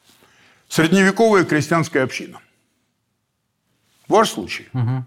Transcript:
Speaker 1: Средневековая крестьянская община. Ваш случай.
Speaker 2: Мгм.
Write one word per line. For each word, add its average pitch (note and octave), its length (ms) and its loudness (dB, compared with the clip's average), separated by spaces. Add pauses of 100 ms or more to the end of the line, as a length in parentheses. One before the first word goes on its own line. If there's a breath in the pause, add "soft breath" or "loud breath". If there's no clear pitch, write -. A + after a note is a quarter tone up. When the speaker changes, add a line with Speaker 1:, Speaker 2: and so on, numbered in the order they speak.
(680 soft breath)
Speaker 1:
Средневековая F#3+ 760 2
крестьянская D#3 600 -2
община. - 340 -10 (1700)
Ваш G3+ 220 2
случай. - 420 -12
Speaker 2:
Мгм. B2+ 340 -4